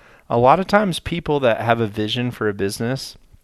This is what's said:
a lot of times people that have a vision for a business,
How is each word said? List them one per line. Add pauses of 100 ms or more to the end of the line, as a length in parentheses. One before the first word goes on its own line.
(300)
a
lot
of
times
people
that
have
a
vision
for
a
business, (260)